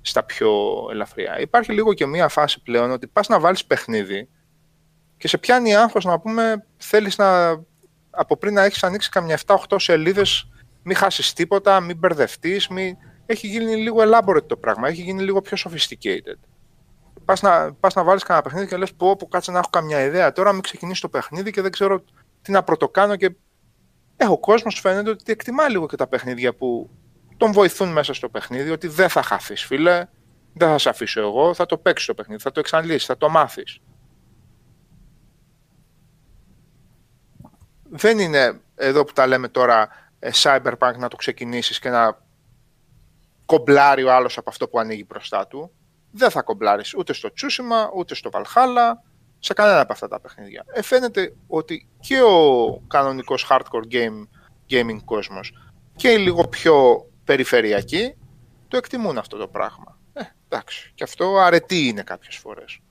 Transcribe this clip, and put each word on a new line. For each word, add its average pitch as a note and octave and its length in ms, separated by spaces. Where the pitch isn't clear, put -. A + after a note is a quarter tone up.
στα - 240
πιο - 260
ελαφριά. G#2 500
Υπάρχει A#3 320
λίγο G#3+ 220
και D3+ 120
μια D#3 220
φάση - 340
πλέον A#2+ 280
ότι B2 160
πας G#3 220
να G#3 120
βάλεις F3 240
παιχνίδι G#2+ 640
και - 120
σε - 100
πιάνει A#3+ 360
άγχος, G#3+ 300
να F3 160
πούμε, A3 460
θέλεις G#3 420
να, F3+ 320
από - 260
πριν G#3 180
να G3 80
έχεις G3+ 220
ανοίξει F#3 260
καμιά E3 240
εφτά, G3 200
οχτώ F#3+ 240
σελίδες, F#3+ 680
μη F#3 120
χάσεις - 380
τίποτα, G3 480
μη F3 140
μπερδευτείς, E3 760
μη... F#3 280
Έχει A3 200
γίνει A3+ 300
λίγο A3 240
elaborate A3 460
το A#2 100
πράγμα, A2+ 320
έχει E3+ 140
γίνει F#3+ 200
λίγο G3 180
πιο G3 200
sophisticated. - 800
Πας F#3+ 180
να, D#3+ 300
πας F#3 220
να F3+ 100
βάλεις F#3 180
κανένα E3 220
παιχνίδι E3 240
και F#3 80
λες, F#3 180
«Πω, F#3+ 220
πω, F#3+ 120
κάτσε F3+ 220
να F3+ 80
έχω F3 120
καμιά D#3 340
ιδέα. D#3 280
Τώρα G3 200
μην F#3+ 100
ξεκινήσει F3+ 380
το F3+ 80
παιχνίδι E3 420
και G3+ 100
δεν F#3+ 100
ξέρω G3 340
τι - 80
να G3 120
πρωτοκάνω», F#3+ 540
και F#3 180
έχω G#3 220
κόσμος, A3+ 420
φαίνεται G3+ 300
ότι A3 220
εκτιμά A#3+ 360
λίγο F#3 180
και C#3 100
τα C3 100
παιχνίδια B2 480
που A#2+ 360
τον A3 160
βοηθούν F#3+ 400
μέσα D3 200
στο B2 160
παιχνίδι, B2+ 420
ότι D#3+ 180
«Δεν E3+ 200
θα D3+ 140
χαθείς, - 420
φίλε, F3 440
δεν E3 140
θα D3+ 100
σε C#3 100
αφήσω A2+ 320
εγώ, B2 340
θα F3 120
το D#3+ 120
παίξεις - 280
το A3 80
παιχνίδι, - 280
θα C3+ 100
το - 80
εξαντλήσεις, D#3+ 440
θα B2+ 120
το D3+ 120
μάθεις». D#3 500
Δεν G#3+ 280
είναι D3 420
εδώ C#3 300
που - 80
τα C3 140
λέμε B2+ 220
τώρα, A#2+ 400
ε, B2 160
Cyberpunk B2+ 640
να B2 100
το G#2 80
ξεκινήσεις B2 600
και - 100
να A#2 300
κομπλάρει C#3+ 580
ο C3 80
άλλος B2+ 260
από A#2+ 120
αυτό A#2+ 180
που B2 100
ανοίγει A2 300
μπροστά G2+ 380
του. D3+ 260
Δεν A3 200
θα C#3 120
κομπλάρεις G#2 520
ούτε - 180
στο - 160
Tsushima, A#3 680
ούτε F3+ 180
στο - 180
Valhalla, A#3+ 600
σε - 140
κανένα G3+ 280
από B2 120
αυτά - 160
τα G2+ 120
παιχνίδια. - 520
Ε, G#3+ 100
φαίνεται A#3 520
ότι D#3+ 420
και C4+ 220
ο D3+ 640
κανονικός C3+ 640
hardcore A#2 420
game, A2 340
gaming A#2 340
κόσμος G2 480
και - 120
οι A#3 100
λίγο F3 300
πιο C3+ 580
περιφερειακοί B2+ 880
το - 80
εκτιμούν A3 420
αυτό - 180
το G2+ 120
πράγμα. - 500
Ε, C#4+ 80
εντάξει, - 460
και - 100
αυτό F#3+ 340
αρετή E3+ 480
είναι G#2 160
κάποιες - 340
φορές. - 420